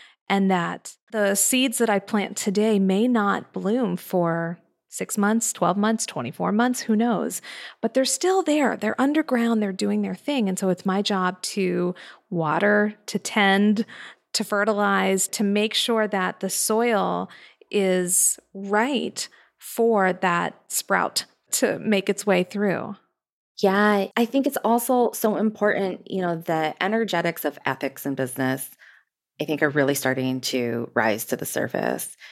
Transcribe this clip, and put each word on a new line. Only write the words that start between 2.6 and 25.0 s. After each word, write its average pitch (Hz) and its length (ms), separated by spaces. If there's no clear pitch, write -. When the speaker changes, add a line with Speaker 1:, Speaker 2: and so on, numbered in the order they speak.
Speaker 1:
may 196 280
not 208 460
bloom 190 440
for 170 640
six - 220
months, 214 340
twelve 175 240
months, 214 300
twenty-four 156 460
months, 247 280
who 214 160
knows? 185 460
But 220 120
they're 262 100
still 370 380
there. 294 340
They're 214 240
underground. 247 600
They're 196 100
doing 208 300
their 190 120
thing. 247 340
And 190 100
so 190 120
it's 180 160
my 196 160
job 190 400
to 180 520
water, 202 640
to - 120
tend, 202 640
to - 100
fertilize, 202 840
to - 160
make 208 300
sure 220 340
that 185 320
the 190 100
soil 190 760
is 185 680
right 214 720
for 214 560
that 175 400
sprout - 580
to - 260
make 196 300
its - 180
way 180 160
through. 202 540
Speaker 2:
Yeah, 202 480
I 233 80
think 262 220
it's 277 120
also 240 540